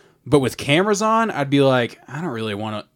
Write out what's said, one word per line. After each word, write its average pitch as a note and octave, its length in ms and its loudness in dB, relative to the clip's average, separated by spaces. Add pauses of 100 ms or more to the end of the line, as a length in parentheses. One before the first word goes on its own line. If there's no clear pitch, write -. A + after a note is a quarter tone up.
(260)
But C#3 140 2
with B2 180 -2
cameras F#3 440 0
on, A3 300 0
I'd C#3 180 -4
be C#3 120 4
like, B2+ 460 2
"I C#3+ 120 -10
don't E3 120 -6
really A2 240 -6
want G#2+ 300 -8 (100)